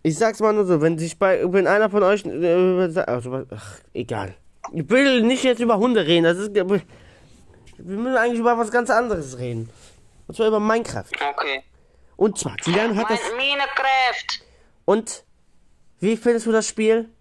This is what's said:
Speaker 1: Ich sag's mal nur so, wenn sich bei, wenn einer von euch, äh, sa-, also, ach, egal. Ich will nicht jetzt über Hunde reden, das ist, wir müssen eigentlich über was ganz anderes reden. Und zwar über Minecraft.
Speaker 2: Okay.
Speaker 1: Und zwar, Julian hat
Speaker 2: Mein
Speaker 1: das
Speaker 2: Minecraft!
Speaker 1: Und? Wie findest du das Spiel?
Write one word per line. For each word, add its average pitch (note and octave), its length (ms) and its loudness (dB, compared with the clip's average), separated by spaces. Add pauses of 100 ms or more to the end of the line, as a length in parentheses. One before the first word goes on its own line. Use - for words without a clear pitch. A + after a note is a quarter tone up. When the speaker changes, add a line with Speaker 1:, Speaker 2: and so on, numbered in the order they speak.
Speaker 1:
Ich D#3 160 -2
sag's A3 220 0
mal G#3+ 140 4
nur G#3 120 2
so, E3+ 160 4
wenn E3 160 2
sich E3 220 -6
bei, F#3+ 220 2 (100)
wenn F#3 160 4
einer G#3 220 4
von G3+ 140 2
euch, G3 220 2
äh, F3+ 640 2
sa-, D#3+ 140 -2
also, B2 500 -4
ach, - 220 -16 (180)
egal. G#2 400 -8 (380)
Ich D3+ 180 -8
will B3+ 340 4
nicht B3+ 200 0
jetzt A#3+ 160 0
über A#3 180 2
Hunde A3 280 2
reden, E3+ 180 4
das E3+ 140 4
ist, G#3 180 -6
wir F3+ 80 2
müssen - 1500 -6
eigentlich A#3 220 0
über A#3 180 2
was A3+ 140 -2
ganz A#3+ 180 0
anderes G3+ 480 -2
reden. A#2 320 -8 (580)
Und - 80 -16
zwar A3 120 0
über A3 120 2
Minecraft. G#3+ 500 -2 (260)
Speaker 2:
Okay. C3+ 280 -4 (520)
Speaker 1:
Und G#3 220 0
zwar, - 260 -8
Julian G#3 340 0
hat A3 120 -2
Speaker 2:
Mein G#3+ 80 0
Speaker 1:
das - 180 -6
Speaker 2:
Minecraft! C4+ 1080 -2 (420)
Speaker 1:
Und? A3 380 -2 (760)
Wie G#3+ 160 0
findest A#3 300 0
du A3+ 80 0
das A3 140 2
Spiel? A3 420 0 (120)